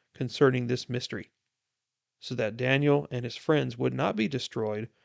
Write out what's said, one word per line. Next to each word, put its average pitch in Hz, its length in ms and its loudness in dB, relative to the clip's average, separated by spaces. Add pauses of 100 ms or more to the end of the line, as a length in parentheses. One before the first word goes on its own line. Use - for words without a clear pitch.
(140)
concerning 127 540 2
this 123 220 -4
mystery, 120 420 -8 (880)
so - 160 -10
that 113 220 -2
Daniel 143 520 2
and 123 140 -4
his 117 140 -8
friends 131 400 0
would 127 160 0
not 143 220 0
be 214 120 0
destroyed 110 600 -4 (160)